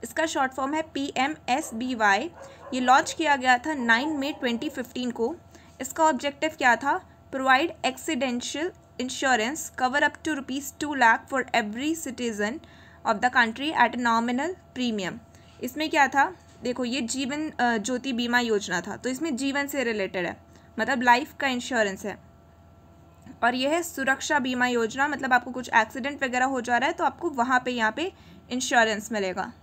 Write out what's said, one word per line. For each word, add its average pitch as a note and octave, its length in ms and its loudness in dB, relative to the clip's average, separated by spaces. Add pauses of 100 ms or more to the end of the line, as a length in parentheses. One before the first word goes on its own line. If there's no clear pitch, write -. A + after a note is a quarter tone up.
इसका - 220 -2
शॉर्ट C4+ 260 0
फॉर्म C#4 220 -4
है D#4+ 80 0
पीएमएसबीवाई। B3+ 1500 0 (440)
ये B3+ 60 0
लॉन्च B3+ 320 4
किया D4 240 2
गया B3+ 220 4
था D#4 160 -4
नाइन C4 420 2
मई C#4 160 -4
ट्वेंटी B3+ 360 -2
फिफ्टीन B3 420 -6
को। A#3 260 -2 (440)
इसका D#4+ 240 0
ऑब्जेक्टिव C#4+ 540 0
क्या B3 180 6
था? C#4+ 240 0 (360)
Provide C4 560 2
accidental C#4 800 -4 (300)
insurance B3+ 840 -2
cover C#4+ 280 2
up D4 40 -18 (140)
to D4+ 100 -2
rupees C#4 400 -8
two D4 120 -4
lakh A#3+ 280 6 (140)
for C4 120 0 (100)
every A#3 520 -2
citizen A#3 540 -4 (460)
of A3 100 2
the B3 140 2
country B3 480 2
at A#3+ 120 4
a A#3+ 80 -6
nominal B3 500 0 (300)
premium। G#3+ 360 -2 (480)
इसमें D4 280 -4
क्या C#4+ 180 4
था? C#4+ 280 2 (260)
देखो, B3 220 -2
ये B3 160 -2
जीवन, C4+ 500 -4
अ, A#3+ 260 0
ज्योति B3 360 -4
बीमा A#3+ 280 0
योजना G3+ 400 0
था, G3 160 -8
तो - 120 -6
इसमें C4 280 -4
जीवन C#4 300 -2
से C#4 180 -2
रिलेटेड G3 420 -2
है, - 100 -6 (440)
मतलब A#3 220 0
लाइफ B3 380 4
का C#4+ 80 0
इंश्योरेंस A#3 560 -2
है। G3+ 140 -8 (1300)
और A#3+ 100 4
ये C4 140 0
है E4 140 2
सुरक्षा C4+ 560 0
बीमा B3 280 0
योजना, A#3+ 420 0
मतलब C4+ 240 0
आपको B3 180 2
कुछ B3 240 -8
एक्सीडेंट C4+ 500 0
वगैरह B3+ 200 0
हो C4+ 160 0
जा A#3+ 180 0
रहा B3 80 0
है, E4 60 0
तो F4 120 -2
आपको D#4 260 -2
वहाँ B3+ 340 2
पे, B3+ 60 -2
यहाँ A3+ 260 0
पे F4 160 -4 (380)
इंश्योरेंस A#3+ 600 2
मिलेगा। G3 400 -4 (100)